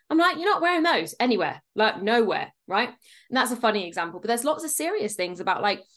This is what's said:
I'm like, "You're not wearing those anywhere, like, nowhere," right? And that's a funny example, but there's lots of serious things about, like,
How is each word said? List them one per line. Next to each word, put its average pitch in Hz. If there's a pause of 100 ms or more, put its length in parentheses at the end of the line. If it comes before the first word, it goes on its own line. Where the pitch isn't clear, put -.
I'm 320
like, 349
"You're 330
not 403
wearing 339
those 294
anywhere, 208 (100)
like, 202
nowhere," 196 (140)
right? 220
And -
that's 254
a 247
funny 208
example, 170
but 208
there's 233
lots 311
of 320
serious 320
things 180
about, 185
like, 202 (160)